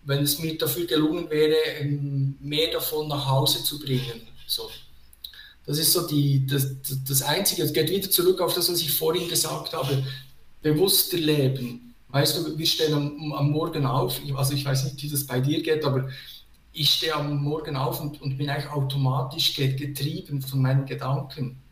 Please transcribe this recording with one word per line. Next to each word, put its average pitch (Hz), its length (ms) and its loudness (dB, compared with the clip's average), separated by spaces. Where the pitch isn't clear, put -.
wenn 143 160 0
es 143 160 0
mir 160 180 -4
dafür 165 300 -2
gelungen 160 420 0
wäre, 156 280 4
ähm, 143 600 -2
mehr 151 320 0
davon 156 360 -4
nach 135 200 -2
Hause 135 340 2
zu 147 160 -4
bringen. 123 440 -4
So. - 240 -6
Das 143 120 -2
ist 165 160 4
so 165 120 2
die, 139 400 4
das, 135 300 0
das 135 140 2
Einzige. 165 400 0
Es 151 100 0
geht 156 160 2
wieder 190 220 -2
zurück 180 320 4
auf 170 100 2
das, 180 180 2
was 160 120 0
ich 139 100 -2
vorhin 170 380 0
gesagt 156 420 -2
habe. 135 320 0
Bewusster 170 560 4
leben. 131 800 0
Weißt 151 280 2
du, 156 220 -4
wir 160 80 -2
stehen 156 260 2
am, 147 400 -2
am 143 180 2
Morgen 151 360 0
auf. 139 360 0
Ich, 143 120 -4
also 139 180 2
ich 139 100 0
weiß 135 220 0
nicht, - 180 -6
wie 147 60 -6
das 139 160 -2
bei 127 160 0
dir 156 220 2
geht, 156 240 2
aber 131 240 0
ich 147 160 2
stehe 160 240 0
am 147 280 0
Morgen 151 340 -2
auf - 260 -2
und, 147 180 -8
und 131 160 -4
bin 143 140 -2
eigentlich 147 200 -4
automatisch 135 840 0
ge-, 135 180 2
getrieben 143 680 -4
von 135 180 -2
meinen 131 240 4
Gedanken. - 720 -4